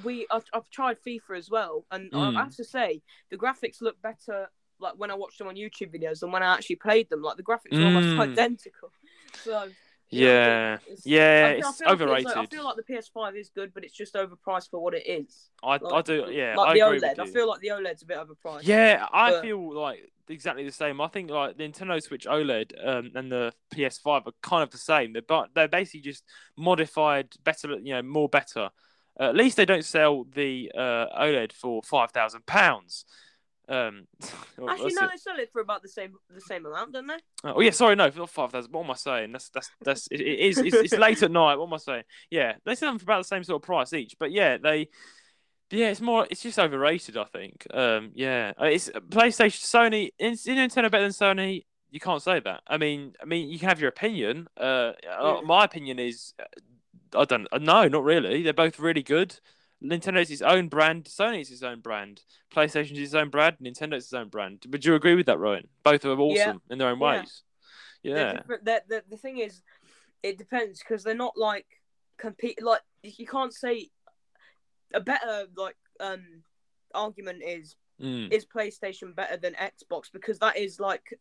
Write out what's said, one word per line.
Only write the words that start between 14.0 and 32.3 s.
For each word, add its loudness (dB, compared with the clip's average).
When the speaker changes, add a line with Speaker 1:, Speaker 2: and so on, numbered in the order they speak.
Speaker 1:
overpriced -6
for -8
what -4
it -6
is. -8
Speaker 2:
I, 2
I 0
Speaker 1:
Like, 0
Speaker 2:
do, 0
yeah, -2
Speaker 1:
like 6
Speaker 2:
I 8
Speaker 1:
the 10
Speaker 2:
agree 6
Speaker 1:
O 2
led. 0
Speaker 2:
with -6
Speaker 1:
I -2
Speaker 2:
you. -12
Speaker 1:
feel 2
like -4
the -6
O -6
led's -8
a -20
bit -8
overpriced. -12
Speaker 2:
Yeah, 6
I 6
Speaker 1:
But 2
Speaker 2:
feel, -8
like, -8
exactly -8
the -10
same. -4
I -4
think, -10
like, -4
the -10
Nintendo -6
Switch -12
O 0
led, -2
um, -4
and -8
the -4
P -4
S -6
five 0
are -14
kind 2
of -6
the -20
same. 2
They're -8
bu-, 0
they're 4
basically -4
just -14
modified, 2
better, -2
you -8
know, -2
more 0
better. 0
Uh, 2
at 2
least 2
they 6
don't 2
sell 2
the, -6
uh, -2
O 0
led -2
for -8
five 0
thousand -4